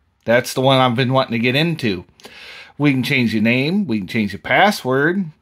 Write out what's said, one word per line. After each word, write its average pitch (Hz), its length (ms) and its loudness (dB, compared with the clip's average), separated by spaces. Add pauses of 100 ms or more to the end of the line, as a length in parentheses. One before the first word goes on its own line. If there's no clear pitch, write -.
(240)
That's 120 300 0
the 131 80 -2
one 135 160 4
I've 127 180 2
been 127 180 0
wanting 131 180 0
to 117 80 -2
get 123 160 0
into. 135 500 -2 (720)
We 147 140 2
can 131 100 0
change 120 320 0
the 110 80 0
name, 143 460 0
we 113 100 -2
can 92 100 -6
change 104 260 -4
the 98 40 -10
password 165 880 0 (160)